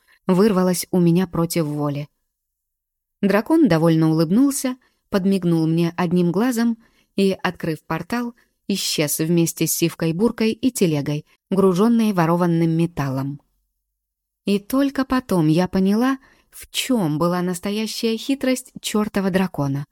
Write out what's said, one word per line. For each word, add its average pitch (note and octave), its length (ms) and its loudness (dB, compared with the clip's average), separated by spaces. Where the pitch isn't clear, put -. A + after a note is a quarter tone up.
вырвалось F#3 640 2
у F#3 80 2
меня F3 260 4
против E3+ 400 -2
воли. D3 420 -6
Дракон A3 480 2
довольно D#3+ 420 4
улыбнулся, B3 680 0
подмигнул F3+ 580 0
мне E3 300 0
одним F3 340 0
глазом A#3 480 0
и, F#3+ 260 0
открыв E3+ 420 -6
портал, A#3 500 -6
исчез - 500 -2
вместе E3 480 0
с - 80 -4
сивкой-буркой F#3 760 -2
и B3 180 -2
телегой, D3+ 560 -2
груженной G#3 600 2
ворованным E3+ 580 2
металлом. C#3+ 720 -2
И G3+ 160 0
только C4+ 440 -2
потом F#3+ 440 0
я E3+ 180 2
поняла, G#3+ 520 0
в - 200 -20
чем F3 480 -2
была F3 240 0
настоящая G#3 720 -4
хитрость C4 640 -4
чертова G#3 500 -2
дракона. D3 600 -2